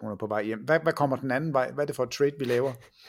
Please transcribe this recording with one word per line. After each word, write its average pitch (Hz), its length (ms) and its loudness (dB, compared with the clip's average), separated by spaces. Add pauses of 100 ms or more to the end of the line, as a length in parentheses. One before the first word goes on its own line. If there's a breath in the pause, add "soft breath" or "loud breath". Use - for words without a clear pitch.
hun 107 100 -6
er 101 40 -6
på 107 120 -4
vej 107 160 0
hjem. 110 160 -4
Hvad, 151 240 2
hvad 139 100 2
kommer 135 220 0
den 131 160 -4
anden 151 220 0
vej? 131 180 2
Hvad 139 120 -2
er - 20 0
det 143 100 -4
for 127 80 -2
et 123 80 -2
trade, 143 280 2
vi 135 60 -2
laver? 123 280 2 (360 loud breath)